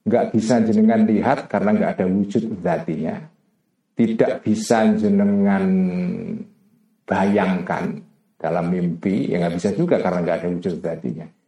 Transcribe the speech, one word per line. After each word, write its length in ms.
Nggak 320
bisa 320
jenengan 400
lihat 420
karena 300
nggak 140
ada 80
wujud 560
zatinya. 560
Tidak 460
bisa 560
jenengan 680
bayangkan 960
dalam 320
mimpi, 560
ya 160
nggak 160
bisa 160
juga 240
karena 240
nggak 160
ada 80
wujud 320
zatinya. 480